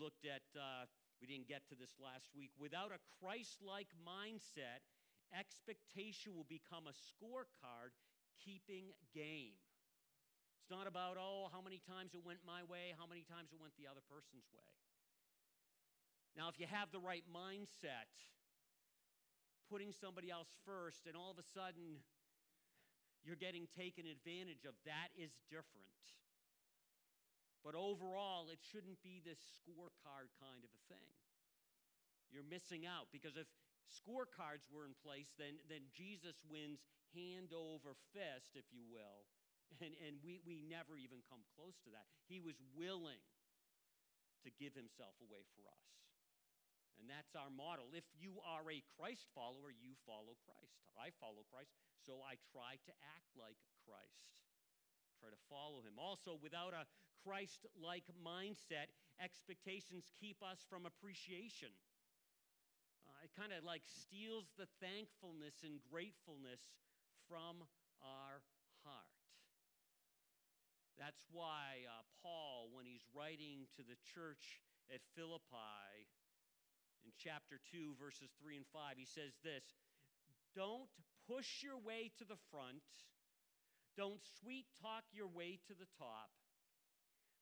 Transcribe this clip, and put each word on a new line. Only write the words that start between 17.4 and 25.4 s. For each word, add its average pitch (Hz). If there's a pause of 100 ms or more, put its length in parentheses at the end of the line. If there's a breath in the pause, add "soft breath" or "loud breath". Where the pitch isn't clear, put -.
putting 202
somebody 180
else 170 (160)
first, 180
and 156
all 185
of 175
a -
sudden 170 (1200 soft breath)
you're 160
getting 175
taken 175
advantage 170
of, 127
that 156
is 160 (160)